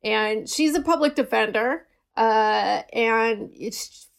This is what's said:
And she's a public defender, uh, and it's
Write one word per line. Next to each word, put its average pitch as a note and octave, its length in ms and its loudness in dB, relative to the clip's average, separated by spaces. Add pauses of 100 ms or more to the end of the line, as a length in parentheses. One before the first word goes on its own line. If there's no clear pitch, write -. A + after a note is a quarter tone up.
And G#3+ 460 -2
she's D4+ 260 0
a D#4+ 60 0
public D4+ 340 0
defender, A#3 720 0 (300)
uh, G#3+ 680 2 (100)
and A3+ 640 0
it's - 540 -12 (100)